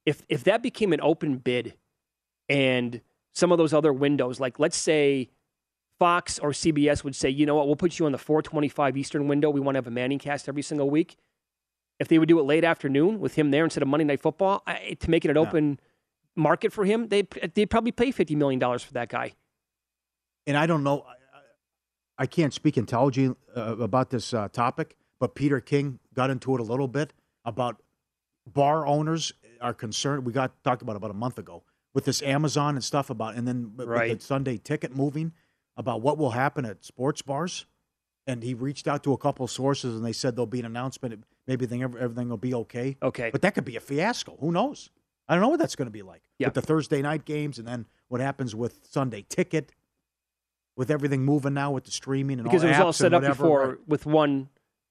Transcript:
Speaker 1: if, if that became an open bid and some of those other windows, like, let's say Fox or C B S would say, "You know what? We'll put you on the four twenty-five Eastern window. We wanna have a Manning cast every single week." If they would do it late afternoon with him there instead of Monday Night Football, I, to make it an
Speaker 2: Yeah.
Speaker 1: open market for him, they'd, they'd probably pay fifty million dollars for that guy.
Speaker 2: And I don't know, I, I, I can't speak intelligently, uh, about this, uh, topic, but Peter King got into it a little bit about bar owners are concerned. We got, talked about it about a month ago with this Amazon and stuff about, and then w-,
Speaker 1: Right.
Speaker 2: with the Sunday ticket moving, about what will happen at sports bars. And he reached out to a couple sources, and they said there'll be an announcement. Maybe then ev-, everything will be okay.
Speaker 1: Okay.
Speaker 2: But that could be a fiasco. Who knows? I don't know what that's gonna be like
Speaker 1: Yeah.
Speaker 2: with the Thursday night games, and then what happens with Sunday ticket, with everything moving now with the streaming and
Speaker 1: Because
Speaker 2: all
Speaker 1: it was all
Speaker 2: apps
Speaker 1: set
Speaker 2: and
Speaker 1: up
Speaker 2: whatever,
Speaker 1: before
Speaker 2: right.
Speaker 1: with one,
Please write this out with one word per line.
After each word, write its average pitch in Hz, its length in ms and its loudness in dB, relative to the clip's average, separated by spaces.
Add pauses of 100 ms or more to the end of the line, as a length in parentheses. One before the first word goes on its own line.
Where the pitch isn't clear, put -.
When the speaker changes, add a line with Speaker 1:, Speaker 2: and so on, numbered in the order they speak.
Speaker 1:
if, - 200 0
if 135 180 -2
that 226 180 4
became 214 300 -2
an 147 80 2
open 151 360 0
bid 123 380 -4 (720)
and 127 540 2 (340)
some 175 160 4
of 170 80 6
those 160 120 2
other 151 220 4
windows, 131 460 0
like, 131 180 -4
let's 160 200 0
say 143 520 2 (680)
Fox 175 400 2
or 147 140 -2
C 165 180 0
B 147 180 2
S 143 140 0
would 139 120 -8
say, 139 140 0
"You 143 160 2
know 147 80 2
what? 147 140 2
We'll 147 80 2
put 175 240 -2
you 160 80 2
on 143 40 0
the 123 60 -2
four 151 240 0
twenty-five 147 560 0
Eastern 143 300 -4
window. 147 240 2
We 143 80 0
wanna 135 180 0
have 123 100 -2
a 117 40 -8
Manning 127 280 -2
cast 143 300 -6
every 139 140 -6
single 143 260 -2
week." 156 280 0 (840)
If 151 80 -4
they 165 100 6
would 160 120 6
do 165 100 8
it 143 40 2
late 151 200 4
afternoon 165 560 2
with 170 160 -4
him 151 160 4
there 151 140 4
instead 151 180 -2
of 135 60 2
Monday 151 160 2
Night 139 160 0
Football, 190 440 0
I, 175 360 -6
to - 100 -2
make 165 140 4
it 160 40 2
an 143 60 4
Speaker 2:
Yeah. 156 60 6
Speaker 1:
open 151 380 0 (560)
market 160 360 2
for 208 140 -2
him, 208 240 0
they'd, 202 200 0 (240)
they'd 208 160 2
probably 233 220 0
pay 240 200 0
fifty 160 240 0
million 139 220 2
dollars 123 260 0
for - 100 -14
that 120 160 -6
guy. 123 240 -6 (1120)
Speaker 2:
And 143 80 2
I 151 100 4
don't 160 180 2
know, 139 180 0
I, 127 100 -20
I, 135 300 -20 (800)
I 135 60 0
can't 147 280 0
speak - 240 0
intelligently, 127 580 2 (180)
uh, 113 280 -4
about 123 280 0
this, 117 240 -4
uh, 104 140 -2
topic, 127 480 -4 (240)
but - 160 -2
Peter 139 240 0
King 143 400 -2 (160)
got 127 160 0
into 131 240 -2
it 120 60 -2
a - 20 -6
little 127 240 -2
bit 139 260 -6 (300)
about 117 380 -4 (680)
bar 143 400 2
owners 151 460 0 (280)
are 120 120 -4
concerned. 127 520 -4
We 120 60 -4
got, 127 320 -4
talked 127 180 0
about 120 120 -8
it 101 40 -8
about 104 140 -8
a 98 40 -10
month 123 220 -6
ago 87 260 -16 (300)
with 131 120 0
this 135 180 -2
Amazon 143 520 0
and 120 80 -6
stuff 143 260 -2
about, 110 260 -8
and 120 100 -6
then 120 300 -6
w-, 123 140 -10
Speaker 1:
Right. 117 220 0
Speaker 2:
with 107 80 -4
the - 60 -20
Sunday 135 320 -2
ticket 151 380 -6
moving, 151 380 -2 (420)
about 117 260 -4
what 147 160 2
will 143 140 0
happen 131 340 0
at 101 200 -12
sports - 360 -4
bars. - 440 -6 (600)
And 123 180 -6
he 127 100 -6
reached 135 340 -8
out 143 160 -2
to 139 100 2
a 120 40 0
couple 139 300 -2
sources, 131 480 -2
and 113 100 -6
they 113 80 -4
said 120 220 -4
there'll 120 120 -2
be 123 120 -4
an 117 60 -6
announcement. 117 580 -10 (240)
Maybe 127 180 -2
then 120 160 -4
ev-, 123 140 -4
everything 120 340 -4
will 113 80 -4
be 127 160 -4
okay. 123 480 -6
Speaker 1:
Okay. 123 300 -2
Speaker 2:
But 135 100 -4
that 196 140 2
could 139 100 -4
be 117 100 -8
a 107 40 -10
fiasco. 175 600 -4
Who 160 120 -2
knows? 220 380 -2 (380)
I 156 60 0
don't 180 80 4
know 233 80 4
what 330 100 2
that's - 160 -2
gonna 120 140 -6
be 104 140 -14
like 87 180 -20 (160)
Speaker 1:
Yeah. 127 100 0
Speaker 2:
with - 80 0
the 131 60 0
Thursday 151 400 0
night 147 240 -4
games, 151 340 -6
and 113 80 -14
then 120 200 -8 (200)
what 123 140 -4
happens 131 340 -4
with 117 300 -6
Sunday 117 440 -4
ticket, 165 440 -2 (1000)
with 127 160 -2
everything 139 340 0
moving 143 300 2
now 143 160 -2
with 135 140 -4
the - 60 -20
streaming 135 480 -4
and 117 40 -6
Speaker 1:
Because 165 200 4
Speaker 2:
all 170 60 6
Speaker 1:
it - 40 6
was 143 60 8
all 170 120 6
Speaker 2:
apps - 40 -2
Speaker 1:
set - 120 4
Speaker 2:
and 165 80 6
Speaker 1:
up 170 80 4
Speaker 2:
whatever, 139 200 2
Speaker 1:
before 143 260 6
Speaker 2:
right. - 180 -10
Speaker 1:
with 151 180 -2
one, 143 440 2 (420)